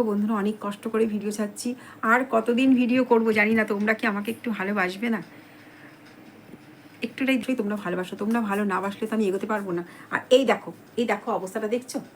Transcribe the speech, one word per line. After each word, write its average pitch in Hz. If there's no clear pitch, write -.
বন্ধুরা, 208
অনেক 208
কষ্ট 202
করে 220
ভিডিও 208
ছাড়ছি। 208
আর 247
কতদিন 240
ভিডিও 247
করবো 226
জানি 214
না, 220
তোমরা 208
কি -
আমাকে 202
একটু -
ভালোবাসবে 196
না? 185
একটুটাই 262
তোমরা 208
ভালোবাসো, 180
তোমরা 220
ভালো 202
না 180
বাসলে 202
তো -
আমি 220
এগোতে 196
পারবো 202
না। 175
আর -
এই 269
দেখো, 208
এই 240
দেখো -
অবস্থাটা 202
দেখছো, 247